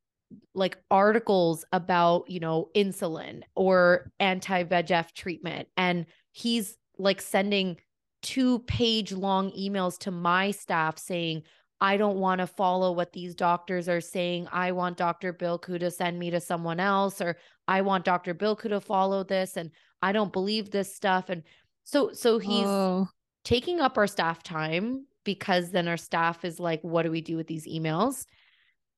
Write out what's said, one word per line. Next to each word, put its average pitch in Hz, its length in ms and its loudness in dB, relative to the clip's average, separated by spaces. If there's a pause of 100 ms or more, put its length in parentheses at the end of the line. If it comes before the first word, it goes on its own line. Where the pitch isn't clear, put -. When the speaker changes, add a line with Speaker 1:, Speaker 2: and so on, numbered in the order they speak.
(540)
Speaker 1:
like, 190 220 0 (140)
articles 190 840 4
about, 175 560 2
you 180 120 -8
know, 160 340 -2
insulin 185 680 -2 (120)
or 180 640 6
anti-V 185 560 0
E 175 80 4
G 170 100 0
F 165 220 2
treatment. 160 640 -8
And 175 300 0 (260)
he's, 233 440 -4 (220)
like, 196 220 2
sending 196 580 0 (440)
two-page 240 920 0
long 190 400 0
emails 190 480 -2
to 202 100 -6
my 180 400 0
staff 160 480 -2
saying, 165 460 -4 (360)
"I 196 160 2
don't 202 220 2
wanna 185 280 0
follow 185 460 0
what 175 200 -2
these 175 220 -10
doctors 175 540 0
are 175 120 0
saying. 175 500 -4
I 180 220 0
want 180 240 -2
Doctor 175 360 -2
Bilku 175 460 -4
to 175 120 0
send 175 280 -4
me 175 120 -4
to 170 100 0
someone 170 400 -4
else," 196 400 0
or, 175 160 -2 (320)
"I 190 140 2
want 190 220 0
Doctor 180 300 0
Bilku 208 340 -2
to 208 120 -2
follow 196 420 0
this, 190 340 -2
and 165 140 -8 (300)
I 180 120 0
don't 214 200 0
believe 208 380 -2
this 196 240 -2
stuff." 185 340 0
And 175 140 -6 (420)
so, - 280 2
so 233 260 2
he's 196 280 0
Speaker 2:
Oh. 190 420 2 (360)
Speaker 1:
taking 285 360 0
up 262 180 2
our 208 80 6
staff 165 380 -2
time, 175 640 -4 (180)
because 180 480 0
then 175 160 0
our 170 80 -2
staff 170 480 -2
is 170 160 -6
like, 165 220 -2
"What 165 220 0
do 170 60 0
we 160 100 -2
do 160 160 -6
with 160 120 -6
these 160 180 -8
emails?" 160 600 -2 (720)